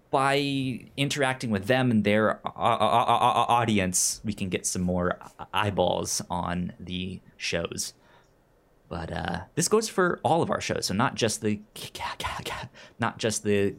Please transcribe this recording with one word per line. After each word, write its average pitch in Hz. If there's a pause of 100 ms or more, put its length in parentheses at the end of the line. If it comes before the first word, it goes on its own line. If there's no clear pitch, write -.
(100)
by 139 (600)
interacting 135
with 95
them 127
and 107
their 104
au-, -
au-, 113
au-, 113 (320)
au-, 120
audience, 104
we 104
can 98
get 90
some -
more 90 (360)
eyeballs 92
on 87
the 90 (160)
shows. - (920)
But, 85
uh, 85 (140)
this -
goes 220
for 180
all 160
of -
our -
shows, -
so 95
not 117
just 110
the 107 (140)
ca-, - (260)
ca-, -
ca-, - (300)
not -
just -
the 101